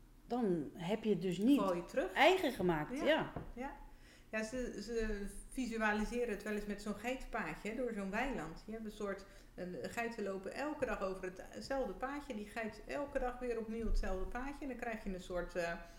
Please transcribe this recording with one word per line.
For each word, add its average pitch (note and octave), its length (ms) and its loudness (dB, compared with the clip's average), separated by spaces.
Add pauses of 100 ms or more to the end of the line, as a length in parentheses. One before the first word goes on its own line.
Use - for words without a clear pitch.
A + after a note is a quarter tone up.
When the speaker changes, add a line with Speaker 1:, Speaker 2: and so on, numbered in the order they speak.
(280)
Speaker 1:
dan F#3+ 460 2
heb G3+ 300 0
je A3 60 4
het F3 120 4
dus F3+ 160 2
niet A#3+ 220 8
Speaker 2:
Val F#3+ 160 4
je F3 100 -2
terug. D#4+ 280 0
Speaker 1:
eigen E4 380 8
gemaakt. F3+ 460 2
Speaker 2:
Ja. D#4+ 80 0
Speaker 1:
Ja. B3+ 260 4 (220)
Speaker 2:
Ja. C4 180 -6 (580)
Ja, A3 140 -2
ze, A3 380 -4
ze G#3+ 440 0 (240)
visualiseren A3 800 2
het G3 140 -2
wel G#3+ 100 0
eens G3+ 120 -2
met G3+ 160 -4
zo'n G#3 140 -2
geitenpaadje, G#3+ 760 -4
hè, A3+ 60 -2
door A#3+ 180 0
zo'n G3 180 -2
weiland. G3 540 -2
Je G#3+ 60 -8
hebt A3 140 -6
een G3+ 60 -6
soort, G3 340 -4 (300)
eh, F3+ 100 -6 (160)
geiten A3+ 420 -2
lopen G3 300 -2
elke D4 320 -2
dag G#3+ 160 -2
over F#3+ 220 -2
het, F#3 260 -6
hetzelfde A#3+ 440 -2
paadje. C4+ 420 -4
Die G#3 120 -6
geit A3+ 400 -6
elke C#4 320 -2
dag B3 200 0
weer A#3+ 200 -2
opnieuw A3 280 -2
hetzelfde G3+ 380 4
paadje. C4+ 360 -4
En D4 60 -4
dan B3 100 -4
krijg A3+ 260 -4
je G3 100 -2
een F3+ 80 -4
soort, F3 340 -4
eh, E3+ 180 2 (240)